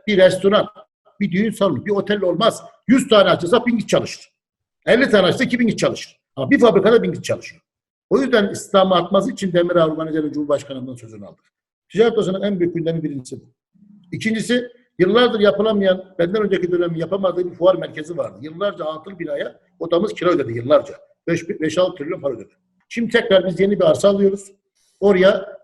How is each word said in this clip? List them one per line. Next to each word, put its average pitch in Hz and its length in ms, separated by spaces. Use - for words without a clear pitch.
bir 202 100
restoran, 185 500
bir 196 120
düğün 202 200
salonu, 170 340
bir 202 60
otel 202 300
olmaz. 185 420
Yüz 247 200
tane 196 220
açılsa 175 360
bin 233 100
kişi 202 120
çalışır. - 440
Elli 233 240
tane 190 180
açılsa 254 160
iki 240 160
bin 240 60
kişi 208 120
çalışır. - 420
Ama 131 160
bir 269 80
fabrikada 220 440
bin - 80
kişi 131 120
çalışıyor. - 380
O 247 120
yüzden 220 280
İslam'ı 190 460
atması 196 360
için 190 220
Demir 175 220
Ağ 160 120
Organize'nin 156 440
Cumhurbaşkanı'ndan 135 640
sözünü 110 300
aldık. 82 200
Ticaret 220 240
Odası'nın 190 280
en 196 180
büyük 170 160
gündemi 160 280
birincisi 135 380
bu. - 40
İkincisi, 220 560
yıllardır 220 400
yapılamayan, 202 800
benden 190 240
önceki 180 280
dönemin 170 280
yapamadığı 180 520
bir - 40
fuar 180 200
merkezi 156 420
vardı. 104 240
Yıllarca 165 440
atıl 156 340
binaya 151 400
odamız 175 340
kira - 160
ödedi, 135 240
yıllarca. 135 400
Beş, 165 220
beş 151 280
altı 185 180
trilyon 165 260
para 139 120
ödedi. 101 200
Şimdi 233 220
tekrar 196 360
biz 175 120
yeni 196 200
bir 180 60
arsa 156 240
alıyoruz. 196 420
Oraya 190 640